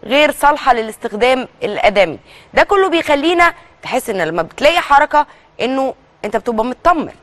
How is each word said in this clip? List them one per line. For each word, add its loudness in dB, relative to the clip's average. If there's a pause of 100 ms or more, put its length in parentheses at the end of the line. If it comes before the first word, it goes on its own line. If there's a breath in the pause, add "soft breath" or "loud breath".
غير 2
صالحة 2
للاستخدام -2 (140)
الآدمي. 0 (360 loud breath)
ده 2
كله 2
بيخلينا 0 (280 loud breath)
تحس -6
ان -2
لما -2
بتلاقي 0
حركة 2 (340 soft breath)
انه -2 (300)
انت -6
بتبقى -2
مطمن -2 (100)